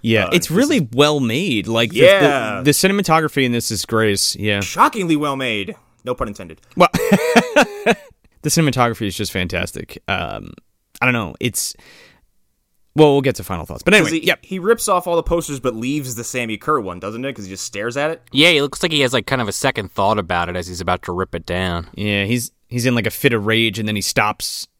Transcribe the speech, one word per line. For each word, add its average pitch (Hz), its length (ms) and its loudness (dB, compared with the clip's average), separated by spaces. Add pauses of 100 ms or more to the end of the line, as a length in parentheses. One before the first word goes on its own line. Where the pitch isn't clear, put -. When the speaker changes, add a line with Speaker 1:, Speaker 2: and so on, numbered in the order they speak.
Speaker 1:
Yeah, 110 240 2
Speaker 2:
Uh, 85 80 -6
Speaker 1:
it's 175 140 2
Speaker 2:
this - 80 -6
Speaker 1:
really 277 220 4
Speaker 2:
is 170 60 2 (100)
Speaker 1:
well 147 260 4
made. 123 480 0
Like, 113 220 2
the, 92 100 -6
Speaker 2:
Yeah. 143 580 6
Speaker 1:
the, 92 80 -6
the 147 60 6
cinematography 160 720 2
in 123 80 2
this 117 200 -2
is 104 140 -6
great. 110 540 0
Yeah. 101 220 0
Speaker 2:
Shockingly 190 560 2
well 147 180 -2
made. 117 400 -4 (300)
No 123 100 -4
pun 123 140 -6
intended. 87 320 -16 (160)
Speaker 1:
Well, 175 140 6
<laughs> - 20 -14
the - 1000 2 (500)
cinematography 127 600 0
is 95 100 -6
just 101 140 -6
fantastic. 90 760 -6
Um, 52 460 -6 (480)
I 123 40 0
don't 127 80 2
know. 107 280 -4
It's, - 340 -4 (1200)
well, 147 160 8
we'll 139 100 4
get 131 140 0
to 101 80 -10
final 85 220 -6
thoughts. - 180 -12
But 180 100 4
anyway, 196 160 6
Speaker 2:
'Cause 165 100 0
he, 156 80 -6
Speaker 1:
yep. 180 160 0
Speaker 2:
he 190 160 -8
rips 220 280 0
off 185 200 2
all 170 100 0
the 160 60 0
posters 151 360 -2
but 117 160 -2
leaves 127 400 -4
the 117 80 -10
Sammy 113 340 -6
Kerr 151 220 -2
one, 90 200 -6
doesn't 110 240 -8
it? 135 100 -6
'Cause 104 120 -12
he 92 60 -12
just 95 140 -10
stares 117 320 -6
at 147 140 -2
it? 160 100 -10 (100)
Speaker 3:
Yeah, 151 200 6
he 147 100 4
looks 143 220 -4
like 170 80 0
he 147 100 2
has, 127 120 2
like, 117 120 0
kind 127 160 0
of 110 80 -2
a - 40 -6
second 113 380 -2
thought 104 260 2
about 87 320 -2
it 87 60 -6
as 90 120 -6
he's 90 140 -10
about 90 220 -2
to - 80 -8
rip 90 240 -4
it 82 100 -8
down. 87 480 -4
Speaker 1:
Yeah, 101 320 -2
he's, 120 260 -4 (160)
he's 120 180 -4
in, 123 100 2
like, 113 120 0
a 107 40 -2
fit 131 220 2
of 104 120 -2
rage, 110 340 2
and 107 80 -4
then 107 80 -2
he 101 60 -2
stops - 680 -4 (120)